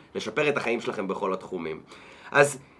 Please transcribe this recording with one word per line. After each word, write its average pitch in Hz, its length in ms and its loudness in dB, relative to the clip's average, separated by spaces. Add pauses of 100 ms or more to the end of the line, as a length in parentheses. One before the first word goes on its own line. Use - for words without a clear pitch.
(140)
לשפר 110 340 0
את - 80 2
החיים 117 240 0
שלכם 107 280 -4
בכל 95 240 0
התחומים. 82 480 -4 (500)
אז 143 280 6 (200)